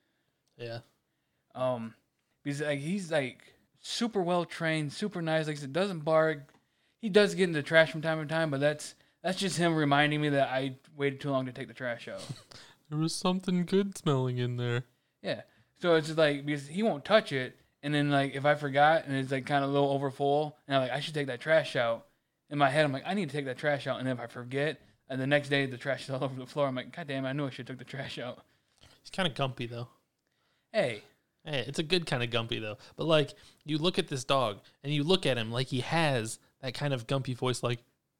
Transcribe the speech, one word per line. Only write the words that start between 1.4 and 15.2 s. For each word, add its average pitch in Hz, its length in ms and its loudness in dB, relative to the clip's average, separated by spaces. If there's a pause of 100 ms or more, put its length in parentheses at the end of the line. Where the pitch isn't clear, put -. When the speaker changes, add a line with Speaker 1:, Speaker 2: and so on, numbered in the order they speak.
Speaker 2:
Um, 123 400 -2 (480)
because, 143 180 -4
like, 147 180 -2
he's, 165 320 -4
like, 139 320 -2 (380)
super 220 420 -2
well 175 220 2
trained, 156 480 -2
super 196 280 -6
nice. 160 260 0
Like 151 100 -4
I 143 40 -10
said, 135 120 -8
doesn't 180 320 0
bark. 160 500 2 (460)
He 226 80 -4
does 196 260 6
get 185 100 2
in 170 80 2
the 151 100 0
trash 160 280 6
from 156 120 -6
time 160 180 0
to 151 60 -6
time, 160 240 0
but 135 100 -2
that's, 147 340 0 (280)
that's 185 160 -2
just 190 180 -2
him 170 180 4
reminding 147 460 4
me 151 100 2
that 135 180 4
I 131 280 -4 (200)
waited 139 240 -2
too 147 100 -2
long 131 160 0
to 123 60 -8
take 123 160 -10
the 117 60 -18
trash 120 340 -8
out. 98 200 -10
Speaker 1:
<laughs> - 60 -8 (560)
There 151 80 -2
was 160 160 0
something 185 500 0
good 196 320 0
smelling 127 400 0
in 123 220 -2
there. 120 260 -2 (380)